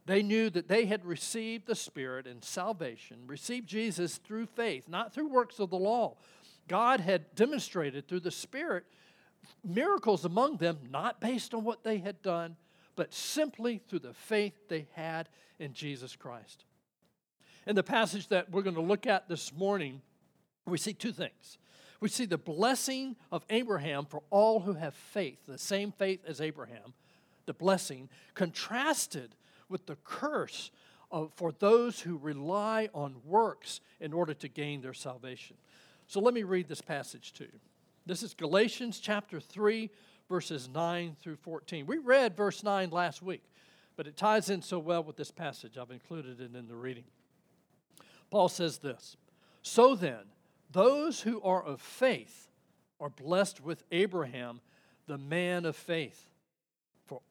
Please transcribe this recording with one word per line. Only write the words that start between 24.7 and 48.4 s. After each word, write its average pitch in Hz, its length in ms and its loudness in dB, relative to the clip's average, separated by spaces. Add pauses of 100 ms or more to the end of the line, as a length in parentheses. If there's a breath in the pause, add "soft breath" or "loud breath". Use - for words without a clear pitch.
have 151 200 -6
faith, - 540 -6
the 131 100 -14
same 202 340 -2
faith 190 360 -2
as 143 140 -6
Abraham, 123 520 -8 (540 soft breath)
the 160 60 -4
blessing, 160 560 0 (260 soft breath)
contrasted 190 960 -2 (360 soft breath)
with 185 180 -6
the 147 160 -8
curse - 640 -4 (400 soft breath)
of, 156 260 -4
for 165 180 -2
those 233 480 6
who 170 160 -4
rely 196 760 -2
on 143 300 -4
works 190 580 2 (180 soft breath)
in 151 140 -8
order 160 220 0
to 147 120 -12
gain 147 340 -6
their 131 120 -10
salvation. 127 640 -12 (500 soft breath)
So - 140 -4
let 240 160 6
me 220 80 0
read 185 240 0
this 151 140 -10
passage - 520 -8
to 139 120 -16
you. 113 140 -20 (460)
This 185 160 -6
is 220 140 -10
Galatians 202 640 2
chapter 208 400 -4
three, 214 500 0 (400 soft breath)
verses 156 400 -4
nine 170 500 -2
through 156 180 -12
fourteen. 160 500 -10
We 269 100 -2
read 254 380 6
verse 202 260 0
nine 196 300 0
last 175 320 0
week, 180 200 -8 (520 soft breath)
but 147 100 -8
it 147 120 -16
ties 208 340 4
in 180 100 -2
so 180 160 -4
well 170 260 0
with 156 120 -14
this 143 160 -10
passage, 131 480 -10
I've 123 100 -12
included 127 520 -12
it 120 140 -14
in 123 120 -14
the 117 80 -14
reading. 123 300 -10 (1200 soft breath)
Paul 185 200 4